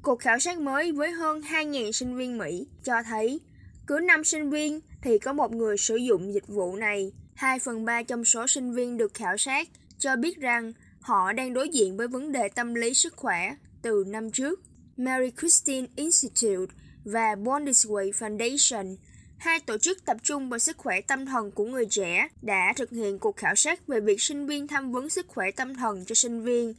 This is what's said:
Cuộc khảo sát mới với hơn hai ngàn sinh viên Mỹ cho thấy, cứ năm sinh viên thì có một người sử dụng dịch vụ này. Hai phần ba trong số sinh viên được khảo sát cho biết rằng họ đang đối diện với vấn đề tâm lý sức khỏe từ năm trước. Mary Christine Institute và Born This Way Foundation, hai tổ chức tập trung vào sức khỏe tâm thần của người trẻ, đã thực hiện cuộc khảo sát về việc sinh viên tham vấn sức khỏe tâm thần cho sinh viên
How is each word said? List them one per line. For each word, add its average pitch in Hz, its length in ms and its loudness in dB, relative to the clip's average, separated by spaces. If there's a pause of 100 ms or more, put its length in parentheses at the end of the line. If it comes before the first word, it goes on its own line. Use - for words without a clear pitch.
Cuộc 254 160 2
khảo 240 200 2
sát 349 200 -2
mới 294 320 0
với 302 200 0
hơn 311 300 -2
hai 302 240 -2
ngàn 247 280 -2
sinh 247 240 -4
viên 247 200 -4
Mỹ 175 300 -6 (160)
cho 233 200 2
thấy, 226 360 -2 (480)
cứ 294 160 2
năm 330 200 6
sinh 302 260 0
viên 302 300 0 (240)
thì 226 160 6
có 269 140 -2
một 277 180 2
người 220 260 0
sử 220 180 0
dụng 202 380 2
dịch 202 140 -2
vụ 190 280 -2
này. 202 360 -2 (240)
Hai 262 240 0
phần 226 260 -4
ba 233 180 0
trong 233 220 -4
số 233 220 2
sinh 247 260 0
viên 240 240 -2
được 220 160 0
khảo 202 240 -2
sát 277 300 0 (300)
cho 262 180 2
biết 330 220 -2
rằng 240 360 -2 (260)
họ 196 340 2
đang 254 200 -4
đối 262 160 0
diện 202 280 2
với 240 100 -2
vấn 262 240 -6
đề 233 180 0
tâm 240 240 -4
lý 233 200 0
sức 240 220 2
khỏe 196 400 -2 (260)
từ 214 260 2
năm 220 240 -6
trước. 285 300 -2 (360)
Mary 254 420 0
Christine 269 560 2
Institute 233 760 0 (320)
và 220 300 0
Born 262 300 -2
This 247 220 4
Way 202 240 0
Foundation, 220 840 0 (420)
hai 330 220 0
tổ 220 180 -4
chức 359 280 -2
tập 240 180 0
trung 277 260 -4
vào 233 100 -4
sức - 180 0
khỏe 196 240 -2
tâm 269 240 -2
thần 233 260 -4
của 208 140 0
người 247 200 0
trẻ, 196 420 0 (140)
đã 196 340 2
thực 262 140 -4
hiện 208 300 -4
cuộc 208 180 0
khảo - 180 2
sát 330 320 2
về 247 120 2
việc 208 220 4
sinh 285 260 -2
viên 294 200 -4
tham 269 240 -2
vấn 254 180 -4
sức 359 180 -4
khỏe 196 240 -2
tâm 262 240 -6
thần 202 300 -4
cho 226 100 -4
sinh 233 280 2
viên 240 360 2